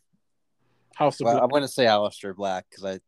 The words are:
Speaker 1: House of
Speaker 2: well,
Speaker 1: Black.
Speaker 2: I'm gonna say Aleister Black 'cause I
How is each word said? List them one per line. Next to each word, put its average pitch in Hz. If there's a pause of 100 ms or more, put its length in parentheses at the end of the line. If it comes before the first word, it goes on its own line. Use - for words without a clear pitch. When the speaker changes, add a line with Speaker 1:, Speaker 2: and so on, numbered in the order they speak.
(960)
Speaker 1:
House 143
of 135
Speaker 2:
well, 117
Speaker 1:
Black. 113
Speaker 2:
I'm 123
gonna 139
say 127
Aleister 104
Black 95
'cause -
I 95